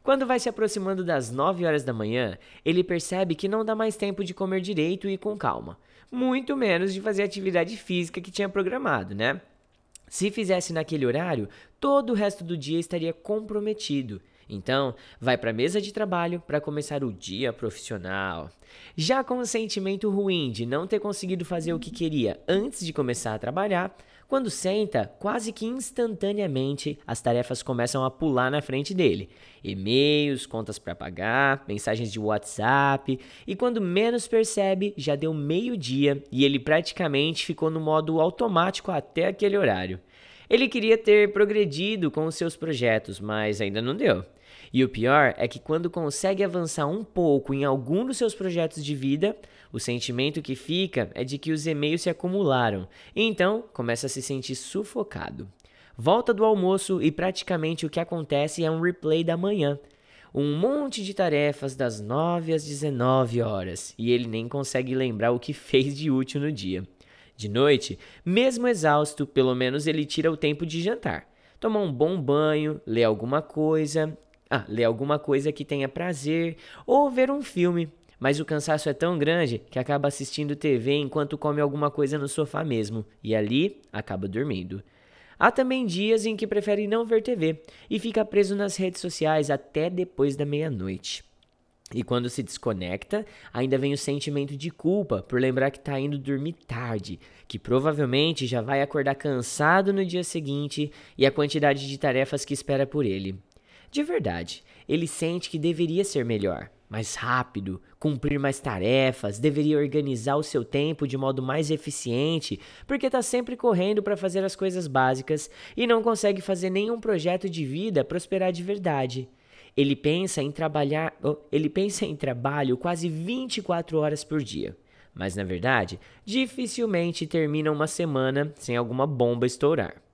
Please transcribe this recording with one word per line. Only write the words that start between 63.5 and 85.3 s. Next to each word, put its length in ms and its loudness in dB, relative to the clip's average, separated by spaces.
e 140 0
ele 160 4
nem 220 -4
consegue 460 -2
lembrar 360 2
o 80 2
que 140 -6
fez 440 2
de 140 -2
útil 300 0
no 100 -2
dia. 360 -4
De 120 -8
noite, 500 4
mesmo 440 2
exausto, 580 2
pelo 280 4
menos 320 0
ele 180 0
tira 260 0
o 60 -4
tempo 300 -2
de 140 -4
jantar. 480 -4
Tomar 220 0
um 120 0
bom 280 2
banho, 640 2
ler 180 4
alguma 360 2
coisa, 760 0
ah, 180 0
ler 160 0
alguma 320 2
coisa 360 2
que 120 -8
tenha 240 -2
prazer, 680 -2
ou 240 6
ver 220 2
um 100 0
filme. 480 2
Mas 200 2
o 60 -4
cansaço 460 0
é 20 0
tão 240 0
grande 540 2
que 80 -4
acaba 300 0
assistindo 460 -4
T 220 2
V 160 2
enquanto 460 0
come 200 0
alguma 320 2
coisa 280 0
no 100 -4
sofá 340 -2
mesmo, 440 -2
e 100 0
ali 460 2
acaba 380 -6
dormindo. 540 -4